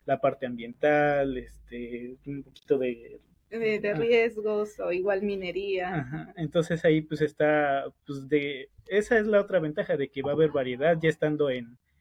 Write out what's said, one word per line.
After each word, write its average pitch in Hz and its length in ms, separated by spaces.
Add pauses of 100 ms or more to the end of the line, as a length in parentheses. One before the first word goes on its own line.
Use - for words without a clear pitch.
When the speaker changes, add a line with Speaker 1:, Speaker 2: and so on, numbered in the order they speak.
Speaker 1:
la 135 140
parte 131 260
ambiental, 139 920
este, 120 800 (100)
un 139 160
poquito - 360
de 120 420 (300)
Speaker 2:
De, 220 300
de 208 100
Speaker 1:
ah. 208 40
Speaker 2:
riesgos 214 840
o 175 120
igual 196 300
minería. 185 800
Speaker 1:
Ajá, 135 360
entonces 160 480
ahí, 156 180
pues, 151 200
está, 147 640 (220)
pues, 135 220
de, 143 420 (180)
esa 208 300
es 214 80
la 208 140
otra 190 200
ventaja 160 360
de 139 140
que 139 120
va 143 100
a - 20
haber 156 160
variedad 139 500
ya 160 80
estando 151 420
en, 120 280 (220)